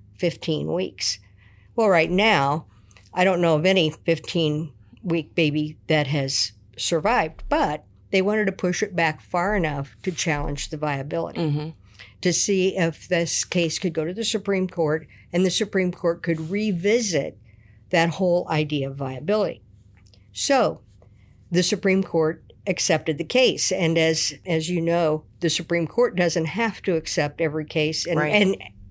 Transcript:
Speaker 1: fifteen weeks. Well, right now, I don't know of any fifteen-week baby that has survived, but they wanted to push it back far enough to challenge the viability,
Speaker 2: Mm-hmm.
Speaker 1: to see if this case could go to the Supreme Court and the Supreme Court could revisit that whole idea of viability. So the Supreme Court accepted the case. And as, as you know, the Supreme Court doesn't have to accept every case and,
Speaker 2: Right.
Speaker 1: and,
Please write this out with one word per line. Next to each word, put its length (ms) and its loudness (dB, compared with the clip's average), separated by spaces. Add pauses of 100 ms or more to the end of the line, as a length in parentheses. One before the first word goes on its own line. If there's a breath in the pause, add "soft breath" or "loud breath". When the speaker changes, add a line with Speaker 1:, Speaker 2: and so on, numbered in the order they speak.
(160)
Speaker 1:
fifteen 560 -2
weeks. 480 -4 (560 soft breath)
Well, 120 4
right 220 4
now, 560 2 (460 soft breath)
I 100 0
don't 180 4
know 140 4
of 120 2
any 240 4
fifteen-week 1500 -4
baby 400 0 (100)
that 220 2
has 440 -2 (240)
survived, 720 0
but 360 0 (260)
they 120 4
wanted 240 0
to 60 0
push 300 -2
it 140 -4
back 260 0
far 320 -2
enough 480 -2
to 80 -4
challenge 600 -4
the 60 -8
viability, 640 -4
Speaker 2:
Mm-hmm. 280 -2 (540 loud breath)
Speaker 1:
to 100 2
see 440 0
if 300 -2
this 380 0
case 340 -2
could 140 -2
go 120 -2
to 100 -6
the 100 -6
Supreme 440 -2
Court 380 -2 (260 soft breath)
and 140 2
the 40 0
Supreme 420 0
Court 320 -2
could 260 -2
revisit 880 0 (520 soft breath)
that 200 4
whole 380 0
idea 400 -2
of 80 -10
viability. 680 -4 (680 soft breath)
So 480 0 (680 soft breath)
the 120 2
Supreme 400 2
Court 400 0 (240)
accepted 520 0
the 60 -6
case. 460 2
And 280 0
as, 360 2 (120)
as 240 0
you 100 0
know, 440 0 (160)
the 100 0
Supreme 360 -2
Court 300 0
doesn't 300 2
have 360 -4
to 140 0
accept 440 -2
every 260 -2
case 400 -2
and, 120 0
Speaker 2:
Right. 140 0
Speaker 1:
and, 240 4 (340)